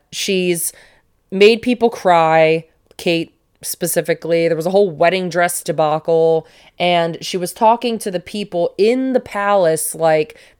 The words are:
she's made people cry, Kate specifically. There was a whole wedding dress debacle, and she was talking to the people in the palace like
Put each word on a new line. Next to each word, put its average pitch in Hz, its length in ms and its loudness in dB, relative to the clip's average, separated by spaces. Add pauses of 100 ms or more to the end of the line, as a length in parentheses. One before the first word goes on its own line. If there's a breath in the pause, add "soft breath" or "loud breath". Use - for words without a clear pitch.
(100)
she's 180 600 -2 (580 soft breath)
made 214 320 4
people 240 260 0
cry, 160 800 2 (300)
Kate 170 380 -4 (280)
specifically. 165 880 -2
There 165 80 0
was 160 80 -4
a 180 60 -4
whole 196 200 2
wedding 170 380 0
dress 175 340 -2
debacle, 160 840 0 (320 soft breath)
and 170 440 0
she - 140 -6
was 175 160 -6
talking 233 460 2
to 208 120 -8
the 175 80 -4
people 202 600 -6
in 254 340 0
the 247 80 0
palace 196 760 -2
like 156 440 0 (220 soft breath)